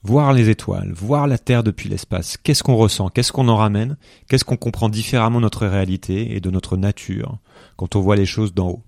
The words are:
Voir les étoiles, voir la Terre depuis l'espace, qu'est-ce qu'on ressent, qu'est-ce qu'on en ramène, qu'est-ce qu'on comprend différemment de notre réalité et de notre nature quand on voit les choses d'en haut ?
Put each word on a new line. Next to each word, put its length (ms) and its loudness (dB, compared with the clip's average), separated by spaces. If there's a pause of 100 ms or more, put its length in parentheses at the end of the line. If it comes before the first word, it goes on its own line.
Voir 320 4
les 160 6
étoiles, 420 -2
voir 360 -2
la 100 0
Terre 240 0
depuis 260 -4
l'espace, 500 -6
qu'est-ce 260 0
qu'on 140 4
ressent, 320 2
qu'est-ce 220 -2
qu'on 160 0
en 100 4
ramène, 380 0 (320)
qu'est-ce 160 2
qu'on 140 -2
comprend 320 -2
différemment 480 0
de 60 2
notre 240 0
réalité 680 -2
et 40 -4
de 100 -4
notre 280 -2
nature 600 -4 (400)
quand 180 -8
on 60 2
voit 140 4
les 100 4
choses 300 -4
d'en 140 0
haut ? 180 -8